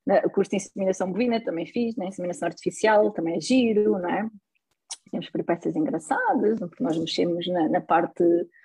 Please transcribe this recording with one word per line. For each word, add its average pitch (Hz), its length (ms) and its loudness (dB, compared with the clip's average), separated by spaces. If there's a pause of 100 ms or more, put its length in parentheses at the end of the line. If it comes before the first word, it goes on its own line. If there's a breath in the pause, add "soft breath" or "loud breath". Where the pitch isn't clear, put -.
né? 185 180 4
O - 60 2
curso 196 200 0
de 208 80 -2
inseminação 190 520 -2
bovina 226 320 0
também 165 240 -4
fiz, 233 300 -4
né? 185 100 -4
Inseminação 180 400 -6
artificial 214 640 2
também 165 240 -4
é 196 40 -4
giro, 214 580 4
não 175 100 -4
é? 185 200 -2 (840)
Temos 202 200 -6
peripécias 170 440 -4
engraçadas, 214 840 0
porque 175 240 -8
nós 165 120 0
mexemos 175 520 -2
na, 175 200 0
na 175 120 0
parte, 170 420 0 (420 soft breath)